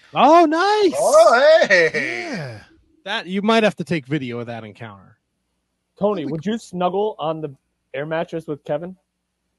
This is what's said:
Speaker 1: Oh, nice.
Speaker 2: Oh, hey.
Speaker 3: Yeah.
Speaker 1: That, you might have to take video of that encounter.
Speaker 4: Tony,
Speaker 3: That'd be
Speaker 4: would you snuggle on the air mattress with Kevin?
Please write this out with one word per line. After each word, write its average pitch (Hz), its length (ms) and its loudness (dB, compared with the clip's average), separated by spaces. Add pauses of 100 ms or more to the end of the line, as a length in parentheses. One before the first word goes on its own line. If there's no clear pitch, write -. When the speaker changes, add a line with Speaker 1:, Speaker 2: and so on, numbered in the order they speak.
(180)
Speaker 1:
Oh, 320 280 6
nice. 370 520 0
Speaker 2:
Oh, 294 680 6
hey. 170 240 4 (400)
Speaker 3:
Yeah. 127 320 -12 (400)
Speaker 1:
That, 196 240 -8
you 190 140 -6
might 220 220 2
have 202 120 0
to 185 80 -10
take 156 220 -6
video 127 340 -6
of 120 80 -10
that 113 160 -12
encounter. 101 540 -20 (840)
Speaker 4:
Tony, 202 220 -2
Speaker 3:
That'd 139 60 -8
be 135 40 -8
Speaker 4:
would 156 140 -8
you 220 120 -4
snuggle 180 600 -6
on 156 220 -6
the 147 120 -12 (400)
air 139 120 -8
mattress 160 420 -8
with 147 160 -10
Kevin? 170 320 -8 (640)